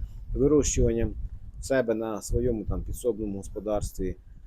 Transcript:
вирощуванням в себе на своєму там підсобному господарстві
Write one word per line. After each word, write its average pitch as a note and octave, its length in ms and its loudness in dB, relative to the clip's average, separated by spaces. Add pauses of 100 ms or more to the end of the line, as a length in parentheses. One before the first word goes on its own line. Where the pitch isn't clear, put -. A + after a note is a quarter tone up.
(340)
вирощуванням A#2+ 800 4 (460)
в - 40 -8
себе A#2+ 300 4
на A2 280 -4
своєму A#2+ 420 2
там F#2 180 -2
підсобному G#2+ 540 -2
господарстві G2 800 -4 (300)